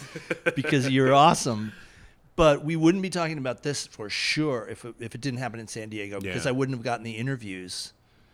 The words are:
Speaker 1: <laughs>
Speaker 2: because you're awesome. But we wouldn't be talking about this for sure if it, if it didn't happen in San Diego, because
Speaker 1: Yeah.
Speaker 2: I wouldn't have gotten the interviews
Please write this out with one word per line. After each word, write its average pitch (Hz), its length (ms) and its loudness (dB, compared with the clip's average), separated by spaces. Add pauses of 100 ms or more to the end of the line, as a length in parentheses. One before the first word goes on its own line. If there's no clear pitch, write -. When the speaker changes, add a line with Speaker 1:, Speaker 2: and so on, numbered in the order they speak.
(120)
Speaker 1:
<laughs> - 440 -4
Speaker 2:
because 135 340 2
you're 131 240 6
awesome. 131 600 4 (600)
But 147 280 6
we 160 120 -2
wouldn't 170 260 4
be 190 80 -2
talking 160 300 -4
about 127 240 -6
this 143 240 -4
for 104 240 -12
sure 135 580 -2
if 113 160 -12
it, 117 140 -12
if 117 160 -10
it 117 60 -12
didn't 127 180 -4
happen 117 200 -6
in 110 80 -12
San 110 220 -10
Diego, 101 320 -6
because 98 240 -4
Speaker 1:
Yeah. 139 40 0
Speaker 2:
I - 20 2
wouldn't 131 260 0
have 113 80 -10
gotten 117 180 -4
the 113 140 -8
interviews 107 760 -8 (400)